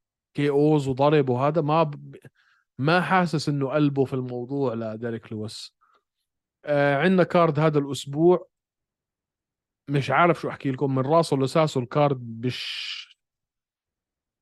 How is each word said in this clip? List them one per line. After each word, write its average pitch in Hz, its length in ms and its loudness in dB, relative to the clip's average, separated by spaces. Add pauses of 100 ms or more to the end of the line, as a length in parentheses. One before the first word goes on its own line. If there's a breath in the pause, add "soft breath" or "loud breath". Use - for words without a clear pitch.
(360)
كي 143 140 0
أوز 147 380 2
وضرب 139 420 4
وهذا. 143 320 0
ما 151 220 2
ب-، 143 320 -6 (640)
ما 160 220 2
حاسس 170 480 0
إنه 139 200 -2
قلبه 139 360 0
في 127 80 -6
الموضوع 127 600 -4
لديريك 113 600 -8
لويس. 107 440 -12 (880)
آه، 143 320 2
عندنا 180 260 2
كارد 160 360 2
هذا 151 200 2
الأسبوع، 143 680 0 (1400)
مش 143 220 0
عارف 160 300 4
شو 139 80 -6
أحكي - 220 -6
لكم، 135 240 -2
من 131 100 0
راسه 160 320 2
لساسه 139 420 0
الكارد 123 680 -2
مش، - 720 -10 (1200)